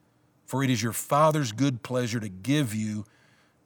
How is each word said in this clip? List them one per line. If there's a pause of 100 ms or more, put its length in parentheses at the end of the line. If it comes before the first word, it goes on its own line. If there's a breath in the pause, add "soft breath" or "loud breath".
(440)
for
it
is
your
Father's
good
pleasure
to
give
you (600 soft breath)